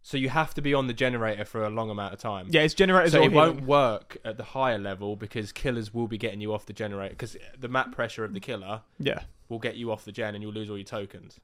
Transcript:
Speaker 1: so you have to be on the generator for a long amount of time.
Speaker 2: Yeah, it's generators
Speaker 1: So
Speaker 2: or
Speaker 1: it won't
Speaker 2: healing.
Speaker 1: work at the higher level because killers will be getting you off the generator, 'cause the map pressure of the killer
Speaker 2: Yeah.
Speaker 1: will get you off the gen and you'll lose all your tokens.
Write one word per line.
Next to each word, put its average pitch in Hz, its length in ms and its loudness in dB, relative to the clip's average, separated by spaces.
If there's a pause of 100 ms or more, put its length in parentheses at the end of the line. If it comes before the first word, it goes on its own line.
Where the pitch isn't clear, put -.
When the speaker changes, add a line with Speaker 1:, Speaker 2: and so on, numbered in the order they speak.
Speaker 1:
so - 160 -6
you 131 120 0
have 156 260 0
to 151 60 -2
be 143 120 2
on 135 140 2
the 120 60 -2
generator 110 520 0
for 110 180 -4
a 107 60 0
long 110 200 -2
amount 101 240 -6
of - 60 -14
time. 98 300 -6
Speaker 2:
Yeah, 156 120 6
it's 156 120 2
generators 185 380 6
Speaker 1:
So 147 100 8
Speaker 2:
or - 40 10
Speaker 1:
it - 60 6
won't 160 240 8
Speaker 2:
healing. 135 120 -6
Speaker 1:
work 131 580 2
at 110 120 -6
the 117 60 -10
higher 131 360 0
level 101 360 -6
because 104 360 -8
killers 117 420 -4
will 117 140 -2
be 107 100 -6
getting 104 240 -6
you 107 120 -2
off 104 120 -6
the 104 80 -14
generator, 98 420 -8
'cause - 220 -12 (200)
the 131 100 -10
map 131 260 0
pressure 113 320 -4
of 101 80 -8
the 98 60 -6
killer 104 420 -8 (160)
Speaker 2:
Yeah. - 240 -2 (280)
Speaker 1:
will 117 100 -6
get 117 160 -6
you 117 160 -6
off 107 140 -6
the 104 60 -14
gen 107 220 -6
and 104 100 -10
you'll 104 100 -10
lose 107 160 -8
all 101 80 -8
your 98 80 -10
tokens. - 580 -12